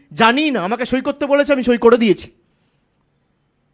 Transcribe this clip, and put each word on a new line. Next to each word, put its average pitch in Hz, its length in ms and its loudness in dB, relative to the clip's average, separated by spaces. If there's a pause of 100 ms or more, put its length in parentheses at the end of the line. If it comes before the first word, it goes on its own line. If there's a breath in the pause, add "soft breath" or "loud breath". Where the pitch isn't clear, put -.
(120 soft breath)
জানি 247 380 2
না, 214 140 -4
আমাকে 226 200 -4
সই 254 160 -4
করতে 285 260 -6
বলেছে, 285 260 0
আমি 262 100 -2
সই 240 160 0
করে 233 180 4
দিয়েছি।" 220 340 0 (1400)